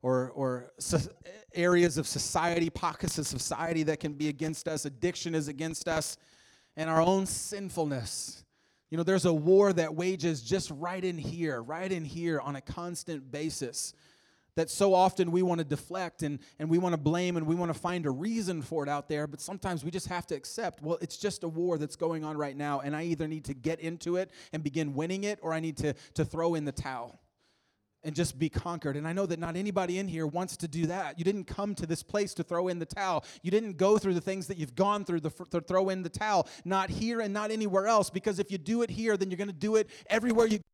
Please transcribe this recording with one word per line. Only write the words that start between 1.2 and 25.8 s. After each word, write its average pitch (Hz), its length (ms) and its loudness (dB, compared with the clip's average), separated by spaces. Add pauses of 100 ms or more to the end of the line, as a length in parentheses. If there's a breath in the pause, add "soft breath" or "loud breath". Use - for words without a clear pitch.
areas 175 440 6
of 160 100 -2
society, 170 640 0
pockets - 480 -4
of 151 100 -2
society 160 560 -2
that 151 160 0
can 147 140 -4
be 147 140 -2
against 151 400 -4
us. 156 180 -4
Addiction 160 500 -2
is 151 120 0
against 156 400 -6
us. 160 300 -2 (580 soft breath)
And 160 140 -4
our 160 120 6
own 190 240 6
sinfulness. 165 1160 -4 (460)
You 160 80 -4
know, 170 60 0
there's 180 220 4
a 175 80 6
war 190 400 8
that 160 200 2
wages 165 480 0
just 170 300 -2
right 175 320 -6
in 180 140 -2
here, 151 440 -4
right 165 300 -6
in 170 140 -2
here 165 340 -2
on 139 160 -6
a 135 60 -10
constant 165 680 -8
basis. 143 600 -6 (680 soft breath)
That 160 100 2
so 196 240 6
often 185 380 6
we 180 100 4
wanna 175 220 2
deflect 165 580 -4
and, 147 180 -4 (200 loud breath)
and 156 100 -2
we 165 100 6
wanna 180 180 2
blame 175 400 2
and 160 100 0
we 165 80 4
wanna 175 180 0
find 175 320 -2
a 139 60 2
reason 185 500 -2
for 147 220 -2
it 143 60 -4
out 143 180 -2
there, 151 180 -2
but 147 140 -10
sometimes 180 460 -6
we 165 60 -2
just 180 160 -6
have 175 200 -6
to 165 80 -4
accept, 180 460 -6
well, 160 200 -2
it's 170 140 -8
just 196 280 -4
a 170 40 -4
war 165 300 0
that's 147 180 -4
going 160 300 -2
on 156 100 -6
right 143 220 -4
now, 143 240 -2
and 143 120 -4
I 156 100 -4
either 165 220 -2
need 156 200 -6
to 143 80 -6
get 156 260 -4
into 165 380 -4
it 190 140 -2 (200 loud breath)
and 156 100 -4
begin 147 320 -2
winning 180 300 -2
it, 208 180 -2
or 160 120 -2
I 160 80 -2
need 160 160 -4
to, 147 160 0 (220 loud breath)